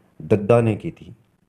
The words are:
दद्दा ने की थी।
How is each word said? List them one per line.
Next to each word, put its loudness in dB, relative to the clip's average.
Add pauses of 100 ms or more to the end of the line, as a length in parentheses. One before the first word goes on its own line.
(220)
दद्दा 2
ने 0
की -10
थी। -20 (340)